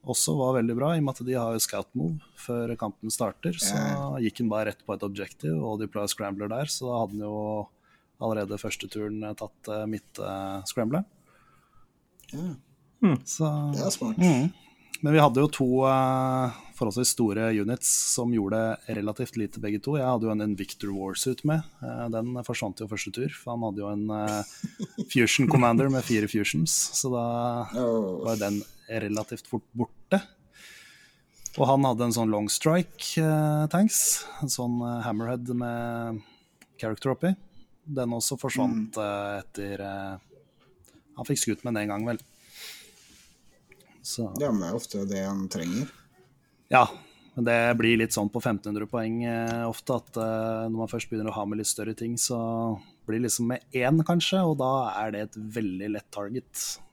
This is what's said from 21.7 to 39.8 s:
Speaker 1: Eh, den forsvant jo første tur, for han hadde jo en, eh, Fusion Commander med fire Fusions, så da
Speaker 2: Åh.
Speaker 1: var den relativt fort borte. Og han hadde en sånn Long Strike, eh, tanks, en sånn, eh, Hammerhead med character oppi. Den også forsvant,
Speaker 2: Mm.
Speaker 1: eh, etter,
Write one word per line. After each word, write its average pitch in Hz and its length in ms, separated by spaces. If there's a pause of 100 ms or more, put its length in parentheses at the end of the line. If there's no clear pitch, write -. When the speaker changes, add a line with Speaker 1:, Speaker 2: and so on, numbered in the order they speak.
Speaker 1:
Eh, 120 260
den 113 260 (120)
forsvant 113 320
jo 110 80
første 101 260
tur, 131 220
for 120 220
han 117 100
hadde 101 160
jo 101 80
en, 104 200
eh, 107 320 (680)
Fusion 123 380
Commander 123 420
med 127 140
fire 107 240
Fusions, 107 420 (240)
så 131 160
da 120 140 (500)
Speaker 2:
Åh. 113 500
Speaker 1:
var 113 120
den 104 260 (260)
relativt 107 640
fort - 160 (100)
borte. - 460 (1400)
Og 143 80
han 139 180
hadde 120 200
en 113 100
sånn 113 160
Long 107 180
Strike, - 680
eh, 156 500
tanks, - 560 (160)
en 143 80
sånn, 120 320
eh, 120 220
Hammerhead 120 460
med 117 720 (560)
character 113 320
oppi. 175 240 (580)
Den 127 180
også 120 280
forsvant, 120 560
Speaker 2:
Mm. 110 80
Speaker 1:
eh, 101 400
etter, 101 400